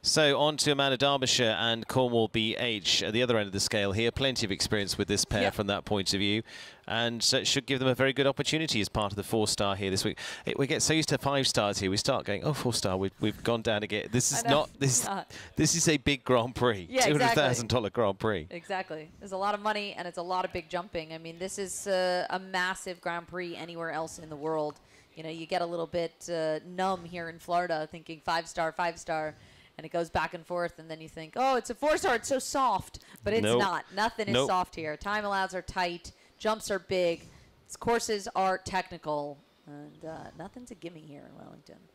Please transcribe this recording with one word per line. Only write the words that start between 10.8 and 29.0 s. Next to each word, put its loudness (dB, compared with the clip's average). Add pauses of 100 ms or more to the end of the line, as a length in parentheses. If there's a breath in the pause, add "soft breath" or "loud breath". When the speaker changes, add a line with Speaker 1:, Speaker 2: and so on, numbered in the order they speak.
Speaker 1:
so 2
used 2
to 2
five 0
stars 2
here, 0
we 2
start 0
going, -4
"Oh, 0
four -2
star, 0
we've, -2
we've 0
gone 0
down 2
again." -4
This 2
Speaker 2:
I 0
Speaker 1:
is -2
Speaker 2:
know. 0
Speaker 1:
not, 4 (100)
this, 2
Speaker 2:
<laughs> -6
Not. -6 (240 loud breath)
Speaker 1:
this 4
is 2
a 4
big 0
Grand 4
Prix, 2
Speaker 2:
Yeah, 4
exactly. 4
Speaker 1:
two 4
hundred 6
thousand 2
dollar 2
Grand 2
Prix. 0
Speaker 2:
Exactly. -8
There's -14
a -4
lot 0
of -8
money -2
and -8
it's -8
a -4
lot 0
of -6
big -6
jumping. -6
I -10
mean, -12
this -6
is, -6
uh, 2
a -2
massive -4
Grand -6
Prix -6
anywhere -8
else -6
in -16
the -10
world. -2 (360 soft breath)
You -14
know, -8
you -10
get 0
a 0
little -4
bit, -4
uh, 0
numb -2
here -8
in -16
Florida 0
thinking -14
five -2
star, -2
five -4
star, -4 (440 loud breath)